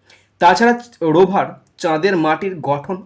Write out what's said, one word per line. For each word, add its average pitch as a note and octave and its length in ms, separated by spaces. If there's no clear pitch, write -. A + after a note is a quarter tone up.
তাছাড়া G#3+ 340
রোভার F3+ 440
চাঁদের E3 380
মাটির D#3+ 440
গঠন C#3+ 460